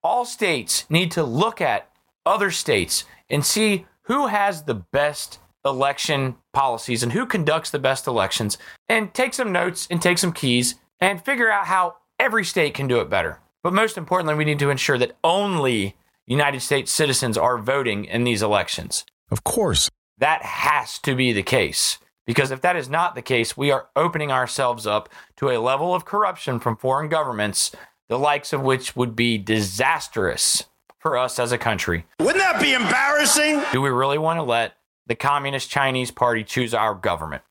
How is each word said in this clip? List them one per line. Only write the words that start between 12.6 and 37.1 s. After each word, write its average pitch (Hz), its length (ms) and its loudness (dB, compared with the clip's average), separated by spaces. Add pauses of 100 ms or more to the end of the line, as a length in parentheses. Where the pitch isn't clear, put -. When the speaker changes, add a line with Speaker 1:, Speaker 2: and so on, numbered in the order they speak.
Speaker 1:
can 139 140 -2
do 120 120 4
it 87 80 -2
better. 82 300 0 (240)
But 175 100 0
most 220 240 2
importantly, 170 380 -2
we 151 100 0
need 151 140 0
to 143 120 2
ensure 135 280 2
that 123 240 0
only 156 760 0 (300)
United 139 360 0
States 139 280 0
citizens 127 480 0
are 123 200 2
voting 113 460 0
in 113 200 -2
these 113 180 0
elections. - 640 -2 (260)
Speaker 2:
Of - 140 -4
course. 180 440 2 (300)
Speaker 1:
That 156 240 2
has - 580 -2
to 139 140 0
be 127 180 4
the 101 120 0
case, - 540 0 (280)
because 135 240 2
if 127 120 -6
that 180 120 2
is 139 140 -4
not 165 260 0
the 127 80 -10
case, 117 340 0
we 143 140 0
are 135 240 0
opening 151 380 0
ourselves 123 520 -2
up 104 240 -2 (280)
to 143 120 -2
a 120 120 0
level 139 340 0
of 180 100 -2
corruption 185 540 -2
from 113 180 -2
foreign 139 320 0
governments, 123 640 -2 (380)
the 117 100 -2
likes 143 340 0
of 139 100 -2
which 131 340 0
would 123 180 0
be 117 240 2
disastrous 104 1300 0 (340)
for 151 180 -2
us 127 240 -2
as 120 100 0
a 120 80 0
country. 90 460 -2 (160)
Speaker 3:
Wouldn't 320 180 2
that 370 220 2
be 285 140 2
embarrassing? 285 840 2 (120)
Speaker 1:
Do - 80 0
we 139 100 0
really 135 280 2
want 160 200 0
to 160 60 -4
let 117 300 0 (320)
the 117 100 -2
Communist 139 520 -2
Chinese 131 440 0
Party 117 320 0
choose 120 280 -2
our 107 220 0
government 78 560 -4